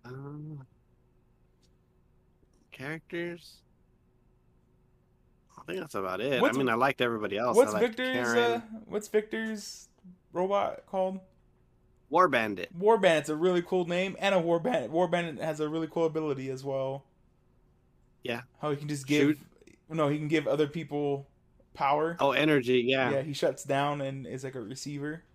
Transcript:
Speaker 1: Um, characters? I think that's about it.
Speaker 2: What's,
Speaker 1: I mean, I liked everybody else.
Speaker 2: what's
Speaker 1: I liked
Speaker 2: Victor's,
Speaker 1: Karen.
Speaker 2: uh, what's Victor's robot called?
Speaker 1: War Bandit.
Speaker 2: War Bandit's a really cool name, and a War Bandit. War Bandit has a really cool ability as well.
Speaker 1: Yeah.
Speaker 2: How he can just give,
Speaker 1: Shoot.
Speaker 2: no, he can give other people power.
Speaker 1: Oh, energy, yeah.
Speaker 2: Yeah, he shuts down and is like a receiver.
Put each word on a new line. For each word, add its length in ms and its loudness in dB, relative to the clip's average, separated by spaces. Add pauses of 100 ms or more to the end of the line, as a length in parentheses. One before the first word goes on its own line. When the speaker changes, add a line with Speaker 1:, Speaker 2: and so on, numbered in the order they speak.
Speaker 1:
Um, 600 -14 (2000)
characters? 840 -10 (2000)
I 80 -20
think 140 -8
that's 160 -10
about 260 -4
it. 200 0
Speaker 2:
What's, 160 2
Speaker 1:
I 20 0
mean, 100 2
I 40 2
liked 280 2
everybody 360 -2
else. 180 0
Speaker 2:
what's 180 6
Speaker 1:
I 60 0
liked 180 0
Speaker 2:
Victor's, 360 0
Speaker 1:
Karen. 200 4
Speaker 2:
uh, 80 -4 (240)
what's 220 -6
Victor's 800 -4 (460)
robot 540 -2
called? 320 -2 (920)
Speaker 1:
War 180 6
Bandit. 480 0
Speaker 2:
War 220 4
Bandit's 320 4
a 60 0
really 260 2
cool 260 0
name, 320 -2
and 160 2
a 40 6
War 200 2
Bandit. 320 -2
War 160 2
Bandit 360 -2
has 160 -4
a 100 -2
really 180 -2
cool 180 0
ability 440 -2
as 140 -8
well. 420 -4 (1160)
Speaker 1:
Yeah. 180 -6 (200)
Speaker 2:
How 100 -2
he 60 -2
can 100 -10
just 200 -6
give, 220 4
Speaker 1:
Shoot. 100 0 (500)
Speaker 2:
no, 200 2
he 80 0
can 100 -4
give 200 0
other 200 2
people 600 -4 (460)
power. 460 0
Speaker 1:
Oh, 120 4
energy, 540 4
yeah. 260 2
Speaker 2:
Yeah, 100 0
he 120 -6
shuts 300 -2
down 380 0
and 260 -8
is 160 -10
like 120 -10
a 60 -8
receiver. 640 -10 (120)